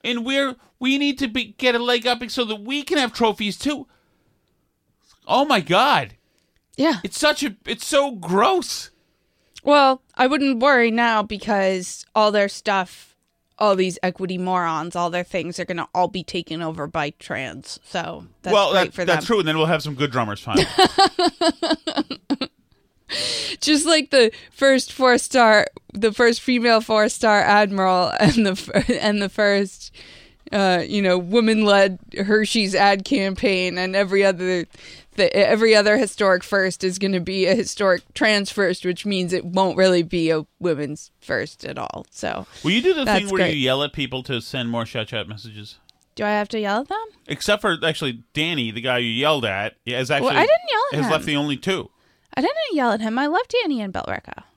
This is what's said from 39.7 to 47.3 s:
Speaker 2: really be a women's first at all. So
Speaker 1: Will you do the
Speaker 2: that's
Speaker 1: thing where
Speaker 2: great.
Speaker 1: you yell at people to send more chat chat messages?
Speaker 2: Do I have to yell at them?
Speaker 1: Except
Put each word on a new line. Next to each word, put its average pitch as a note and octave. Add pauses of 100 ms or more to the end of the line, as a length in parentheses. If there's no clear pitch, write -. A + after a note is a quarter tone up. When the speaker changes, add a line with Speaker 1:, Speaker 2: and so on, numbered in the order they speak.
Speaker 2:
really F#3
be E3
a D#3 (140)
women's D3+ (100)
first -
at -
all. -
So - (180)
Speaker 1:
Will D#3+
you A3+
do F#4
the D4
Speaker 2:
that's G#3
Speaker 1:
thing G3
where F#3+
Speaker 2:
great. E3+
Speaker 1:
you D3
yell C3
at C#3+
people C3
to B2
send A#2+
more A#2
chat A2
chat G#2+
messages? G#2+ (380)
Speaker 2:
Do G#3+
I G#3
have G#3
to A3+
yell G#3
at C#4+
them? A4 (220)
Speaker 1:
Except G#3